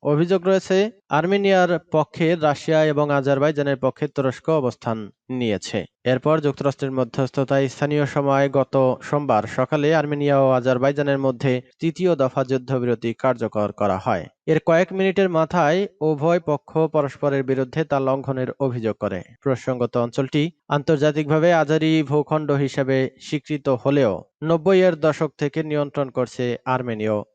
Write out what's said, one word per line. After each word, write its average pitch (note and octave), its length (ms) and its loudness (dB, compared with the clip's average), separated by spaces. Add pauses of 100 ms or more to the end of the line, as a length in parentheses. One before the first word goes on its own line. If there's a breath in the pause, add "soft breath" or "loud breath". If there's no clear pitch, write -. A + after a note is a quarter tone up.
অভিযোগ E3+ 400 2
রয়েছে, F#3+ 340 2 (340)
আর্মেনিয়ার F#3 600 2 (200)
পক্ষে D#3 360 0 (100)
রাশিয়া D#3 480 0
এবং D3 260 2
আজারবাইজানের C#3 640 2
পক্ষে C3 300 -2
তুরস্ক C3+ 440 -4
অবস্থান A#2+ 460 -2 (320)
নিয়েছে। A#2 500 -2 (260)
এরপর C3 340 2
যুক্তরাষ্ট্রের C#3 580 -2
মধ্যস্থতায় C3+ 720 0
স্থানীয় D3 400 -2
সময় C#3 420 0
গত C#3 260 0 (260)
সোমবার C3 460 0
সকালে C#3+ 480 0
আর্মেনিয়া C#3+ 440 0
ও C3+ 120 4
আজারবাইজানের C3+ 680 0
মধ্যে C3 340 0 (240 soft breath)
তৃতীয় E3 380 0
দফা C3+ 280 0
যুদ্ধবিরতি B2+ 720 -2
কার্যকর A2+ 580 -2
করা G2 240 0
হয়। F#2 280 -2 (220)
এর D#3 180 2
কয়েক E3+ 260 2
মিনিটের F#3+ 380 0
মাথায় D#3+ 500 2 (220)
উভয় D#3 400 0
পক্ষ D3+ 300 -6 (160)
পরস্পরের C#3 560 -2
বিরুদ্ধে C3 420 -2
তা D3 140 -2
লঙ্ঘনের C3 500 -2 (100)
অভিযোগ A#2+ 380 -2
করে। F#2+ 220 -4 (220)
প্রসঙ্গত B2 560 -2
অঞ্চলটি C3 460 -2 (260)
আন্তর্জাতিকভাবে D3+ 840 2
আজারি D#3 380 2 (120)
ভূখণ্ড D3 520 -2
হিসেবে C3+ 420 0 (220)
স্বীকৃত D3 480 -6 (100)
হলেও C#3 360 2 (300)
নব্বই E3 380 2
এর F3+ 160 4
দশক D3+ 400 0
থেকে D3 260 -4
নিয়ন্ত্রণ D3 460 -4
করছে B2+ 340 -4 (220)
আর্মেনীয় A#2 500 -2 (200)